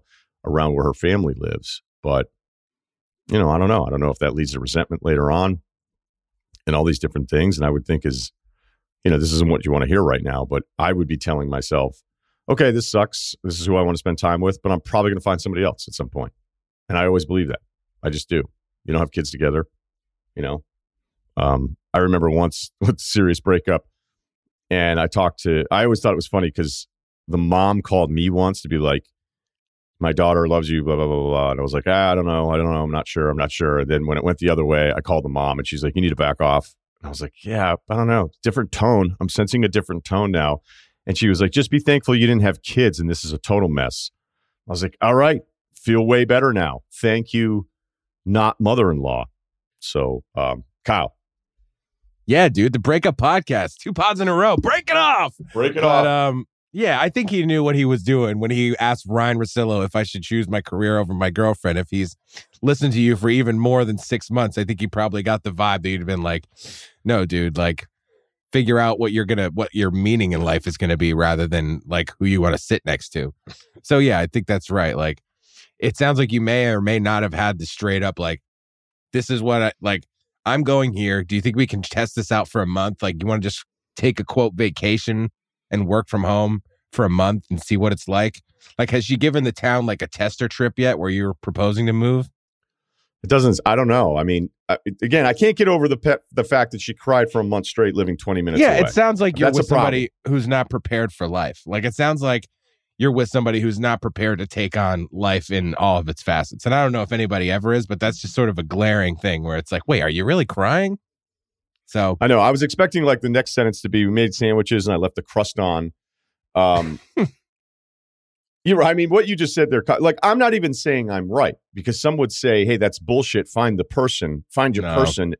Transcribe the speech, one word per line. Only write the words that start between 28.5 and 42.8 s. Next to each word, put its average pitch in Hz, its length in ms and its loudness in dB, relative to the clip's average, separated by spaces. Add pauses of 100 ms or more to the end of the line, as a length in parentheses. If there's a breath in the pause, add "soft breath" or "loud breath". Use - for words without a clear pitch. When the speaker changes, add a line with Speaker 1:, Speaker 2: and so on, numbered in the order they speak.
Speaker 1:
to 76 80 -12
be 80 80 0
like, 71 280 0 (920)
"My 82 120 0
daughter 85 360 2
loves 82 220 0
you, 80 140 0
blah, 76 120 0
blah, 76 120 0
blah, 73 140 -2
blah, 71 80 -2
blah." 71 220 0
And 67 80 -4
I 69 40 -4
was 69 100 -4
like, 71 140 -4
"Ah, 95 240 2
I 90 40 2
don't 90 100 0
know. 82 240 0
I 80 80 0
don't 82 140 0
know. 78 120 -2
I'm 76 80 -4
not 76 160 -4
sure. 76 220 -2
I'm 73 80 -2
not 73 140 -2
sure." 73 280 0
And 69 100 -2
then 76 180 0
when 76 100 0
it 71 60 -4
went 87 160 0
the 87 100 0
other 78 160 2
way, 76 260 2
I - 100 -4
called 82 220 0
the 73 60 -8
mom 69 300 -2
and 65 80 -8
she's 73 160 -8
like, 73 120 -2
"You 90 60 0
need 90 80 2
to 76 60 -2
back 73 260 -2
off." 73 340 0 (240)
And 80 80 -16
I - 20 -12
was 73 120 -12
like, 71 120 -10 (100)
"Yeah, 98 320 -2 (140)
I 110 60 -4
don't 117 120 0
know. 110 220 2 (140)
Different 113 280 -2
tone. 107 480 2
I'm 92 100 -4
sensing 113 340 0
a 101 60 -6
different 90 340 -6
tone 98 280 -2
now." 73 300 0 (460 soft breath)
And 92 100 -2
she 110 120 2
was 92 120 2
like, 95 100 2
"Just 143 200 0
be 147 80 2
thankful 143 360 2
you 117 120 4
didn't 117 140 4
have 98 220 0
kids 117 360 2